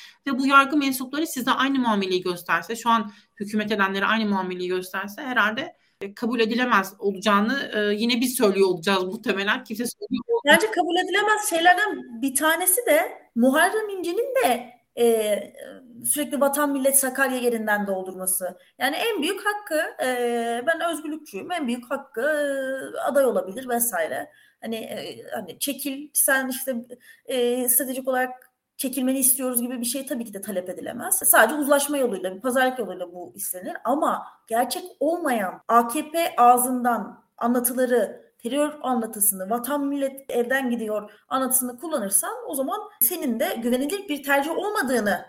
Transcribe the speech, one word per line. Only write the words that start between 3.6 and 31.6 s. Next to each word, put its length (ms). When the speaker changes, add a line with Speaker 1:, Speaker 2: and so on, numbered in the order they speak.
Speaker 1:
edenlere 320
aynı 260
muameleyi 380
gösterse 540
herhalde, 540
e, 140
kabul 260
edilemez 580
olacağını, 760
e, 200
yine 260
biz 160
söylüyor 320
olacağız 360
muhtemelen. 600
Kimse 220
söylüyor 420
olmaz. 180
Speaker 2:
Bence 240
kabul 340
edilemez 460
şeylerden 720
bir 120
tanesi 520
de 380
Muharrem 540
İnce'nin 460
de, 300
e, 380
sürekli 360
Vatan 320
Millet 260
Sakarya 400
yerinden 480
doldurması. 720
Yani 180
en 260
büyük 240
hakkı, 580
e, 600
ben 260
özgürlükçüyüm, 600
en 140
büyük 240
hakkı, 300
e, 800
aday 260
olabilir 440
vesaire. 600
Hani, 160
e, 480
hani 240
çekil, 540
sen 360
işte, 360
e, 420
stratejik 400
olarak 420
çekilmeni 420
istiyoruz 440
gibi 180
bir 60
şey 200
tabii 180
ki 100
de 60
talep 280
edilemez. 560
Sadece 300
uzlaşma 440